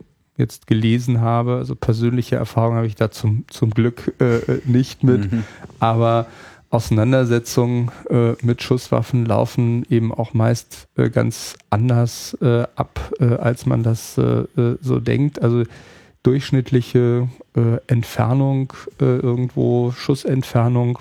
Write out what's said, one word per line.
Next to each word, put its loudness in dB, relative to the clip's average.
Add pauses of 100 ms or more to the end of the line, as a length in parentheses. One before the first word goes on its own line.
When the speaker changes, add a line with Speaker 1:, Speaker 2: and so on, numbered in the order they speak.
(360)
Speaker 1:
jetzt -4
gelesen 2
habe. 0
Also -6
persönliche -2
Erfahrung 0
habe 0
ich -6
da 0
zum, -2
zum -2
Glück, -2
äh, 2
äh, -2
nicht 0
mit. 2
Speaker 2:
Mhm. -2 (360)
Speaker 1:
Aber 2 (420)
Auseinandersetzungen, 0 (200)
äh, 2 (100)
mit 0
Schusswaffen -2
laufen 0
eben 0
auch -6
meist, -2
äh, 2
ganz -4 (140)
anders, 0
äh, 2 (100)
ab, -6
äh, 4
als -2
man 2
das, -2
äh, 2 (200)
äh, 2
so 0
denkt. -2
Also 2 (600)
durchschnittliche, 2 (260)
äh, 2
Entfernung, 0 (280)
äh, 2
irgendwo, 0
Schussentfernung 0